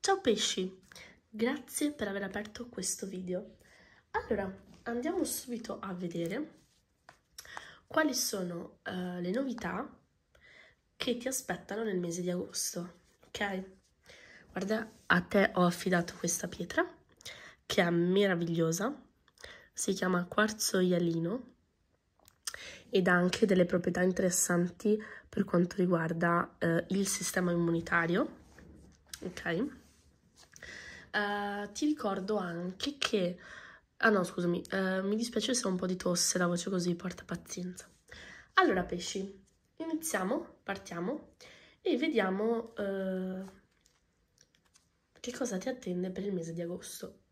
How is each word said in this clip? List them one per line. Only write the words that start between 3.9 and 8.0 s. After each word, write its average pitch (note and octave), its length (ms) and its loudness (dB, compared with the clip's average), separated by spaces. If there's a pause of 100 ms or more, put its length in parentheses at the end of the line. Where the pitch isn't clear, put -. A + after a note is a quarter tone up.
Allora, G3 440 -2 (280)
andiamo C4+ 420 0
subito - 540 -6
a F#3+ 160 -8
vedere F3 720 -4 (1200)
quali D#4 260 2